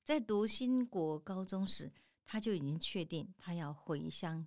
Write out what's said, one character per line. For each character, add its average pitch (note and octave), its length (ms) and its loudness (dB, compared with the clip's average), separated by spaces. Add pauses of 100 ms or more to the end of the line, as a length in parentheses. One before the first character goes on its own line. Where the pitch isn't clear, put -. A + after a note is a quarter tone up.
在 - 160 4
读 G#3+ 280 4
新 B3+ 400 2
国 D#3+ 320 0
高 F#3+ 260 -4
中 F#3+ 220 0
时， - 260 -2 (320)
他 A3 160 -4
就 G#3+ 140 2
已 E3+ 60 2
经 C#3+ 180 0
确 E3+ 260 -2
定 E3+ 320 -4
他 - 160 -8
要 D#3+ 200 -2
回 D3+ 360 -4
乡 D#3+ 380 -4